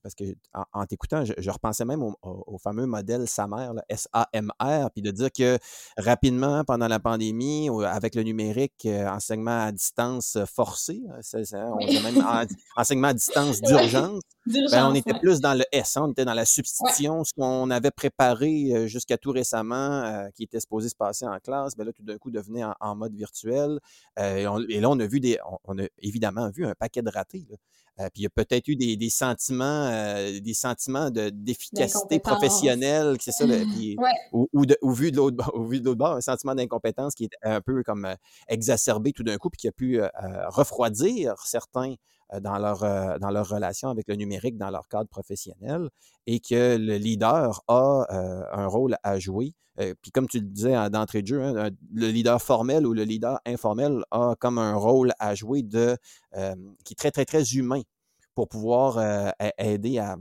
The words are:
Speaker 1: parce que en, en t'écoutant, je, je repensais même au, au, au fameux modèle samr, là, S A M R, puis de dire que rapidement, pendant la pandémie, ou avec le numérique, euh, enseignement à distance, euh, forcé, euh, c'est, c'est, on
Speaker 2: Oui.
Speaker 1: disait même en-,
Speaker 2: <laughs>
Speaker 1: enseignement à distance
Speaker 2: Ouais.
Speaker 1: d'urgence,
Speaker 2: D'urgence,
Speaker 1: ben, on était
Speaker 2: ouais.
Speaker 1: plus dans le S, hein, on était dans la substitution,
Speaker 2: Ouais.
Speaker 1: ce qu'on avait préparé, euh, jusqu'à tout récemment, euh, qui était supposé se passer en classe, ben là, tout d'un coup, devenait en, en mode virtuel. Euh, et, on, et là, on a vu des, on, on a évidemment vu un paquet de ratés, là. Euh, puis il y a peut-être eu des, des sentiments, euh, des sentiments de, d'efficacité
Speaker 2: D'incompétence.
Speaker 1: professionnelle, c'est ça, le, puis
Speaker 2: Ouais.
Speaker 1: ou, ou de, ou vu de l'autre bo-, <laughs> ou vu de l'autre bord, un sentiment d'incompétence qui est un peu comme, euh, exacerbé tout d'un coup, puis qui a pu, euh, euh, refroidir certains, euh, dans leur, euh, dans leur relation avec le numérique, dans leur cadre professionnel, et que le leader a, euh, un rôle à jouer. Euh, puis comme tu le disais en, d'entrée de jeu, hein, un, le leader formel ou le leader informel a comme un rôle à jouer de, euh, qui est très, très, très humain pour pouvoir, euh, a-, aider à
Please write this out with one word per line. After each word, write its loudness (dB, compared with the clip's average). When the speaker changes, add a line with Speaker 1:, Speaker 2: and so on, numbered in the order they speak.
Speaker 1:
parce -14
que -10
en, -8
en -4
t'écoutant, -4
je, -4
je -4
repensais -4
même -4
au, -4
au, -12
au -14
fameux -4
modèle -2
samr, -4
là, -8
S -6
A 2
M -2
R, 2
puis -8
de -2
dire 0
que 4
rapidement, 4
pendant 2
la 2
pandémie, 0
ou 0
avec -2
le 0
numérique, -2
euh, 0
enseignement -2
à -2
distance, -2
euh, 0
forcé, -2
euh, -14
c'est, -6
c'est, -8
on -6
Speaker 2:
Oui. 0
Speaker 1:
disait 2
même 6
en-, 2
Speaker 2:
<laughs> -8
Speaker 1:
enseignement 4
à 4
distance 2
Speaker 2:
Ouais. 2
Speaker 1:
d'urgence, 6
Speaker 2:
D'urgence, 2
Speaker 1:
ben, 8
on 4
était 2
Speaker 2:
ouais. 0
Speaker 1:
plus 6
dans 4
le 6
S, 2
hein, 2
on 0
était 2
dans 0
la 2
substitution, 2
Speaker 2:
Ouais. -2
Speaker 1:
ce -6
qu'on 0
avait 2
préparé, 2
euh, 2
jusqu'à -2
tout -4
récemment, -2
euh, -4
qui -12
était -6
supposé -4
se -6
passer -4
en -6
classe, -6
ben -8
là, -6
tout -18
d'un -10
coup, -12
devenait -6
en, -6
en -6
mode -8
virtuel. -4
Euh, -2
et, -2
on, -2
et -4
là, 4
on 4
a 2
vu 0
des, 2
on, -12
on -6
a -4
évidemment -2
vu -6
un -4
paquet -4
de -2
ratés, -8
là. -16
Euh, -4
puis -10
il -2
y -2
a -2
peut-être 0
eu 0
des, 0
des -2
sentiments, -2
euh, -2
des -6
sentiments -2
de, -2
d'efficacité -2
Speaker 2:
D'incompétence. 2
Speaker 1:
professionnelle, 4
c'est -6
ça, 2
le, 6
puis -4
Speaker 2:
Ouais. 4
Speaker 1:
ou, 4
ou 6
de, 6
ou 2
vu 2
de 0
l'autre 4
bo-, -4
<laughs> -4
ou -2
vu -4
de -8
l'autre 2
bord, 2
un -4
sentiment -2
d'incompétence -2
qui -6
est -10
un 0
peu -2
comme, -4
euh, -4
exacerbé 0
tout -8
d'un 0
coup, -4
puis -8
qui -4
a 0
pu, 0
euh, 2
euh, -6
refroidir 0
certains, -4
euh, -8
dans -4
leur, 0
euh, 0
dans -4
leur -2
relation -4
avec -4
le -2
numérique, -6
dans -6
leur -8
cadre -4
professionnel, -8
et 0
que 2
le 0
leader 0
a, 4
euh, -4
un -2
rôle 2
à 0
jouer. -4
Euh, -4
puis -20
comme 2
tu -2
le -2
disais 0
en, 2
d'entrée 0
de -6
jeu, 0
hein, -2
un, -2
le 2
leader 4
formel 4
ou 2
le 0
leader -2
informel 0
a 2
comme 0
un 0
rôle 6
à 0
jouer -2
de, 2
euh, -4
qui -18
est -16
très, 0
très, 0
très 0
humain 0
pour 0
pouvoir, 2
euh, 0
a-, -2
aider 0
à -4